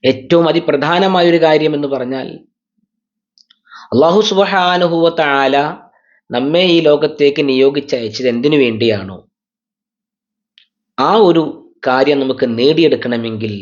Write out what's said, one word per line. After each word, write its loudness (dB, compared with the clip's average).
ഏറ്റവും 0
അതിപ്രധാനമായൊരു 0
കാര്യം 2
എന്ന് -4
പറഞ്ഞാൽ, -6
അള്ളാഹു 2
സുബ്ഹാനഹു 0
വ 2
തആല 0
നമ്മെ 0
ഈ 4
ലോകത്തേക്ക് 2
നിയോഗിച്ചയച്ചത് -2
എന്തിനു 0
വേണ്ടിയാണോ, -2
ആ 0
ഒരു 4
കാര്യം 0
നമുക്ക് -2
നേടിയെടുക്കണമെങ്കിൽ -2